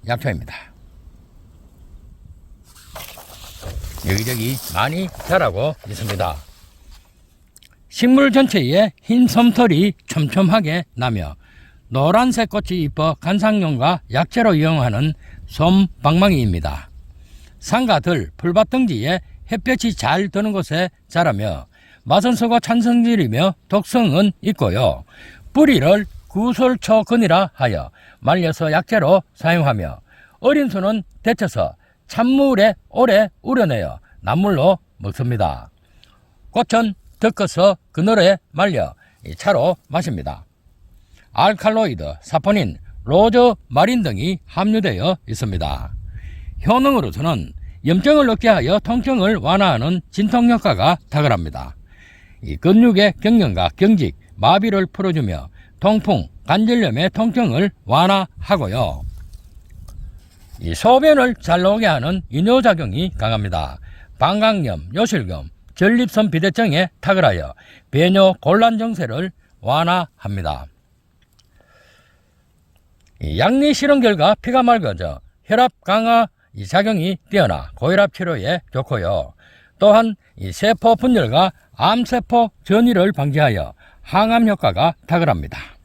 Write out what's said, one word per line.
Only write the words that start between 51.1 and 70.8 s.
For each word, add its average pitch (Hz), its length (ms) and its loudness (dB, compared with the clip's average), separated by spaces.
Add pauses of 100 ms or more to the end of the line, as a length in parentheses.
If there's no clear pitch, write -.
이 73 140 -8
근육의 202 640 4
경련과 147 540 2
경직, 180 420 2 (180)
마비를 196 520 2
풀어주며 131 600 -4 (300)
통풍, 190 480 0 (200)
관절염의 190 640 0
통증을 202 600 0 (140)
완화하고요. 139 1160 -2 (1600)
이 82 160 -6
소변을 262 600 4
잘 175 260 -2
나오게 214 240 0
하는 160 440 -2
이뇨작용이 175 880 0
강합니다. 95 640 -4 (400)
방광염, 156 760 -2
요실금, 110 560 -4 (260)
전립선 220 540 2
비대증에 170 600 0 (100)
탁월하여 107 540 0 (360)
배뇨 185 520 4
곤란 220 360 2
증세를 180 540 -6 (300)
완화합니다. 104 1040 -4 (2500)